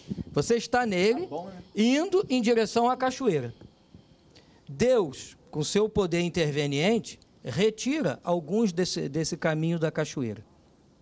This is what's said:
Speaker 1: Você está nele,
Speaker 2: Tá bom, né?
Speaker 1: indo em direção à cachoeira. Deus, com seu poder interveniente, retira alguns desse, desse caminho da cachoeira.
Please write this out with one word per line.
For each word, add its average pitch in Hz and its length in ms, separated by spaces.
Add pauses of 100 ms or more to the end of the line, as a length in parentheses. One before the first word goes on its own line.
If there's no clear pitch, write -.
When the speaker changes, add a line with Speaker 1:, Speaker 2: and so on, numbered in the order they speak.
(300)
Speaker 1:
Você 214 260
está 247 280
nele, 214 380
Speaker 2:
Tá 370 60
bom, 165 180
né? - 60 (220)
Speaker 1:
indo 302 540
em 254 140
direção 233 480
à 254 40
cachoeira. 247 600 (1120)
Deus, 180 680 (140)
com 151 140
seu 208 240
poder 175 320
interveniente, 151 1000 (260)
retira 214 800
alguns 175 480
desse, 165 360
desse 156 280
caminho 160 420
da 156 120
cachoeira. 135 540 (580)